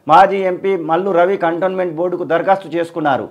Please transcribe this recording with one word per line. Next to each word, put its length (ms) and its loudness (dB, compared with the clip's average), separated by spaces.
మాజీ 280 6
ఎంపీ 400 -2
మల్లు 340 -2
రవి 260 2
కంటోన్మెంట్ 580 -2
బోర్డుకు 300 -4
దరఖాస్తు 440 0
చేసుకున్నారు. 640 -4